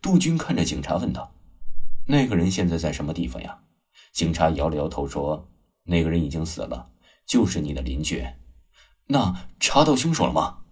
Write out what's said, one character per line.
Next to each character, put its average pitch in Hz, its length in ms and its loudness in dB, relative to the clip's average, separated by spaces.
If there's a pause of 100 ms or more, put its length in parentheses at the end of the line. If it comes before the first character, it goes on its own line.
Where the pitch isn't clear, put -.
杜 185 180 4
军 165 200 2
看 - 180 -4
着 85 80 0
警 - 180 -4
察 73 140 -4
问 - 160 -4
道 - 220 -10 (720)
：“那 139 180 4
个 104 80 -2
人 87 160 2
现 95 160 0
在 85 120 0
在 80 120 0
什 71 140 -6
么 73 80 -4
地 85 160 -4
方 - 140 -10
呀？” - 160 -14 (540)
警 82 200 0
察 80 160 4
摇 78 220 0
了 76 60 -2
摇 73 120 -2
头 71 180 -6
说 71 440 -6 (340)
：“那 85 180 2
个 80 80 0
人 82 140 0
已 71 60 -4
经 80 160 -4
死 - 160 -8
了， - 300 -12 (340)
就 - 200 2
是 - 140 -2
你 71 140 -6
的 65 80 -6
邻 65 200 -4
居。 69 240 -6 (800)
”“那 139 400 0 (100)
查 - 260 4
到 151 100 4
凶 160 200 0
手 110 120 0
了 69 60 -2
吗？” - 280 -2 (120)